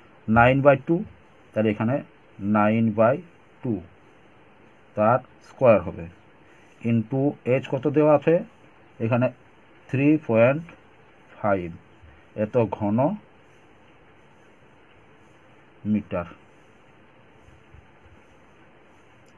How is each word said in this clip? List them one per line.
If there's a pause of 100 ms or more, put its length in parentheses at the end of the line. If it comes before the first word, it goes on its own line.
(380)
নাইন
বাই (100)
টু, (560)
তাহলে
এখানে (600)
নাইন (120)
বাই (460)
টু (1200)
তার (300)
স্কয়ার
হবে, (840)
into (320)
এইচ (100)
কত (120)
দেওয়া
আছে? (720)
এখানে (600)
থ্রি (200)
পয়েন্ট (720)
ফাইভ (760)
এত (220)
ঘন (3000)
মিটার (3000)